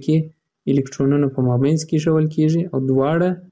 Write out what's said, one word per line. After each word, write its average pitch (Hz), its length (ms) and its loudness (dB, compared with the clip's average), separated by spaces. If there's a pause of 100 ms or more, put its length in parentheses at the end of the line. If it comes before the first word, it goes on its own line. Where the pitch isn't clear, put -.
کې 156 140 2 (500)
الکترونونه 139 640 0
په 131 80 -6
مابینځ 131 460 2
کې - 100 -4
ایښول 156 280 2 (100)
کېږي 156 260 2 (100)
او 135 60 -4 (140)
دواړه 156 380 2 (220)